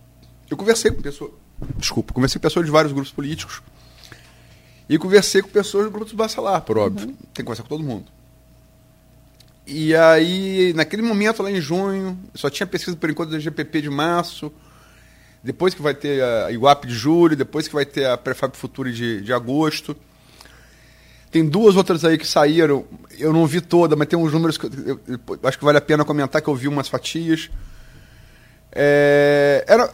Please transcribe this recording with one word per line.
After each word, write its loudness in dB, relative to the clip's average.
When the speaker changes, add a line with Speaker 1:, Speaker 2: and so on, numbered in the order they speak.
Speaker 1:
Eu -8
conversei 0
com -6
pessoa, -12
desculpa, -6
conversei 0
com 0
pessoas -2
de -4
vários 4
grupos -6
políticos -10
e 2
conversei 4
com -20
pessoas -2
do -8
grupo -12
do -16
Bacelar, -2
por -2
óbvio. -2
Speaker 2:
Uhum. -12
Speaker 1:
Tem -20
que -8
conversar -10
com -16
todo -8
mundo. -8
E 0
aí, 4
naquele -2
momento, 0
lá -4
em -2
junho, -4
só -4
tinha -6
pesquisa, -6
por -4
enquanto, -6
da -4
G -8
P -6
P -4
de -6
março, -4
depois -2
que -16
vai -2
ter -2
a 0
iuap 2
de -10
julho, 2
depois -4
que -14
vai 0
ter -4
a 0
Prefab -6
Futuri -10
de, -4
de -4
agosto. -2
Tem 2
duas 4
outras 2
aí 4
que -4
saíram, 2
eu 0
não 4
vi -2
toda, 2
mas 0
tem 0
uns 0
números 0
que -8
eu, -8
eu, -8
eu -8
acho -2
que -6
vale 6
a -2
pena 2
comentar, -2
que -16
eu 2
vi -4
umas -4
fatias. -4
É, 4
era, 6